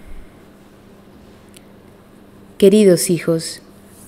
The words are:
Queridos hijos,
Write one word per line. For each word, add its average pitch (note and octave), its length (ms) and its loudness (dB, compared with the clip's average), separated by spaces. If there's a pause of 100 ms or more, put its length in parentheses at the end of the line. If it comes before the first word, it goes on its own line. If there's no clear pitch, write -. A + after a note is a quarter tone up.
(2500)
Queridos G3 500 4
hijos, E3 540 -6 (440)